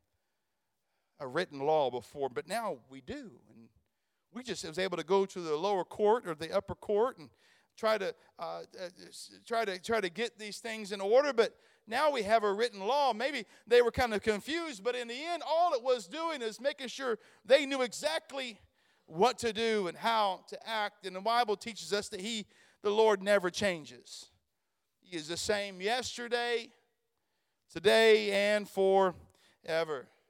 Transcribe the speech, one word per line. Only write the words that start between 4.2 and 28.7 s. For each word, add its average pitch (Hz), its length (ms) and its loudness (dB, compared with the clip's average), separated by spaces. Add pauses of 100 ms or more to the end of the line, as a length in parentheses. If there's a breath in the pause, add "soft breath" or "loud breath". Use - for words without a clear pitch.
we 226 100 -12
just 220 240 -8
was 160 140 -8
able 185 160 0
to - 80 -4
go 196 220 4
to 190 160 -10
the 156 140 -2
lower 185 280 0
court 214 420 2
or 175 80 -6
the 160 220 -8
upper 202 200 -4
court 208 420 0
and 147 120 -18 (460 soft breath)
try 220 220 0
to, 185 180 -6 (240 soft breath)
uh, - 20 -8
uh, 170 480 -10 (180)
s-, - 240 -18 (140)
try 226 200 -2
to, 185 140 -6
try 220 200 -2
to 185 100 -2
get 202 300 -8
these 208 200 -12
things 220 340 -8
in 202 80 -8
order, 254 320 4
but 220 240 2 (300 soft breath)
now 277 240 2
we 254 120 -2
have 214 200 4
a 208 80 2
written 208 300 -2
law. 262 320 2
Maybe 247 320 -4 (200 soft breath)
they 240 160 6
were 233 100 4
kind 240 220 0
of 202 80 -2
confused, 240 640 -4
but 247 120 -2
in 247 120 -8
the 233 80 -8
end, 320 320 -6
all 330 260 4
it 247 80 0
was 247 240 0
doing 302 360 -4
is 220 180 -6
making 269 300 -4
sure 247 280 -4 (280 soft breath)
they 269 200 6
knew 269 160 0
exactly 254 800 -4 (460)
what 196 340 2
to 226 140 -2
do 214 340 0
and 156 100 -8
how 208 520 0
to 196 200 -14
act. 208 360 -6
And 185 100 -10
the 190 60 -8
Bible 226 340 2
teaches 185 380 -8
us 202 160 -2
that 202 100 -12
he, 214 260 -6 (360 soft breath)
the 208 80 0
Lord, 208 340 4
never 196 260 4
changes. 156 760 -6 (720)
He 180 160 -14
is 151 140 -8
the 170 80 -4
same 202 420 -2
yesterday, 240 880 -2 (1040)
today, 214 600 6
and 202 360 2
forever. 170 1400 0 (200)